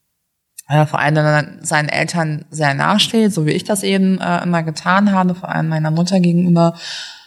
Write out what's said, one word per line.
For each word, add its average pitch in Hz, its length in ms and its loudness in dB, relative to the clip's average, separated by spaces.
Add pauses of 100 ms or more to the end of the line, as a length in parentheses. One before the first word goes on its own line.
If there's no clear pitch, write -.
(680)
äh, 151 180 2
vor - 140 -2
allem, 151 160 2
wenn 151 80 2
man 151 380 0
seinen 151 280 -2
Eltern 156 600 -4
sehr 151 240 0
nahesteht, 196 580 2
so 156 140 -2
wie 151 60 2
ich 180 120 -2
das 202 180 -4
eben, 190 380 0
äh, 175 220 -2
immer 170 200 0
getan 185 500 0
habe, 185 220 2
vor 180 160 -12
allem 160 180 0
meiner 156 220 0
Mutter 180 300 2
gegenüber. 170 540 4 (520)